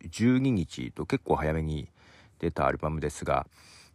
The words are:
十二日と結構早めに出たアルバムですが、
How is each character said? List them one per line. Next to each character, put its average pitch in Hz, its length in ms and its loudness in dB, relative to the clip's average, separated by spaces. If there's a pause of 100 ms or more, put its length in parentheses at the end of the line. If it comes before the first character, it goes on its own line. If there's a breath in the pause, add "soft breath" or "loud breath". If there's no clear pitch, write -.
十 123 300 4
二 135 120 2
日 78 420 -2
と 80 120 -6
結 - 200 -2
構 78 100 4
早 76 180 2
め 80 80 0
に 78 300 -4 (480 soft breath)
出 82 100 0
た 76 160 0
ア 69 60 4
ル 73 80 -2
バ 78 100 -2
ム 78 120 -4
で 73 100 -2
す - 120 -12
が、 67 220 0 (500 soft breath)